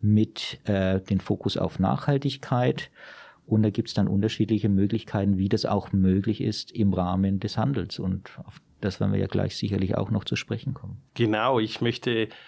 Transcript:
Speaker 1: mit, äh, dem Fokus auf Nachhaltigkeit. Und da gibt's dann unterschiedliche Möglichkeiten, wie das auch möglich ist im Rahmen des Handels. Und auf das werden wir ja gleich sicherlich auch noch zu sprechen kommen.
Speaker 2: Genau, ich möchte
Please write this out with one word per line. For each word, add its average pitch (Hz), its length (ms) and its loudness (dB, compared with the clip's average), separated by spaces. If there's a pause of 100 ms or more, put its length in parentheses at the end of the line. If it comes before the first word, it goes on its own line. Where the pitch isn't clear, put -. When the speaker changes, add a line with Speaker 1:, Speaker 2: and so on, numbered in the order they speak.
Speaker 1:
mit, - 640 2
äh, 95 360 2
dem 95 200 0
Fokus - 360 -2
auf - 220 -2
Nachhaltigkeit. 131 1120 0 (560)
Und 110 160 4
da 107 80 4
gibt's - 240 -4
dann 101 140 2
unterschiedliche 104 600 0
Möglichkeiten, 101 680 2
wie 98 120 2
das 107 180 0
auch - 260 -2
möglich 98 480 2
ist - 300 -4
im 101 240 2
Rahmen 95 460 0
des 107 180 -6
Handels. 117 400 -2
Und 92 320 -4 (140)
auf - 160 -20 (240)
das 98 160 -4
werden 101 120 0
wir 98 80 0
ja 98 60 -2
gleich 98 300 -4
sicherlich 98 400 -2
auch 104 140 -2
noch 104 140 -2
zu - 120 -4
sprechen - 380 -6
kommen. - 260 -14 (140)
Speaker 2:
Genau, 117 440 2
ich 110 220 -2
möchte 113 480 0 (200)